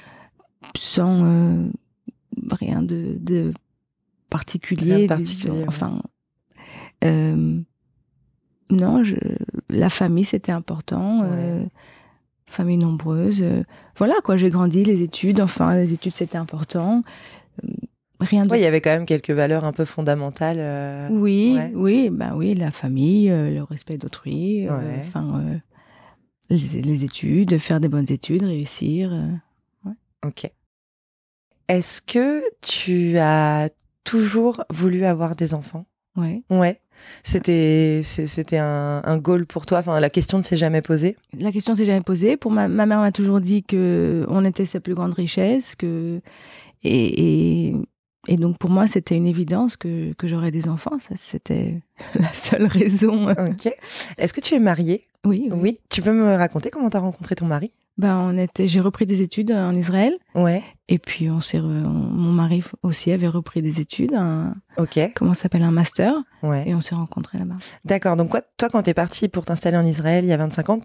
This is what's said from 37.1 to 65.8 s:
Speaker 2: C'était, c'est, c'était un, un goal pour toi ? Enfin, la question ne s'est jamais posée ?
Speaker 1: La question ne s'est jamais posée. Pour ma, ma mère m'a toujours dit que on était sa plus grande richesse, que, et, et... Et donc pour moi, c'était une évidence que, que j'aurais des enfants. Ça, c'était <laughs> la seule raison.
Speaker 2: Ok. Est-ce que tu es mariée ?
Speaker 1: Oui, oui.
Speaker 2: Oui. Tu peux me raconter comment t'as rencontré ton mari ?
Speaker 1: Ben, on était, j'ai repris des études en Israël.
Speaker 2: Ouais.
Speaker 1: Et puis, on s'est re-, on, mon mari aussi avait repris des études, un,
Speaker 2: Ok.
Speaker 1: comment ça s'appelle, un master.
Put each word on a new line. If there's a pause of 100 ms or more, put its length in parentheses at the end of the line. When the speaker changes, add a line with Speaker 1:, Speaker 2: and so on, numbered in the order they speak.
Speaker 2:
C'était,
c'est,
c'était
un,
un
goal
pour
toi ?
Enfin,
la
question
ne
s'est
jamais
posée ? (220)
Speaker 1:
La
question
ne
s'est
jamais
posée.
Pour
ma,
ma
mère
m'a
toujours
dit
que
on
était
sa
plus
grande
richesse,
que, (600)
et,
et... (540)
Et
donc
pour
moi,
c'était
une
évidence
que,
que
j'aurais
des
enfants.
Ça,
c'était (180)
<laughs>
la
seule
raison.
Speaker 2:
Ok. (480)
Est-ce
que
tu
es
mariée ? (200)
Speaker 1:
Oui,
oui.
Speaker 2:
Oui. (100)
Tu
peux
me
raconter
comment
t'as
rencontré
ton
mari ? (280)
Speaker 1:
Ben,
on
était,
j'ai
repris
des
études
en
Israël. (200)
Speaker 2:
Ouais. (260)
Speaker 1:
Et
puis,
on
s'est
re-,
on,
mon
mari (200)
aussi
avait
repris
des
études,
un, (240)
Speaker 2:
Ok. (160)
Speaker 1:
comment
ça
s'appelle,
un
master. (280)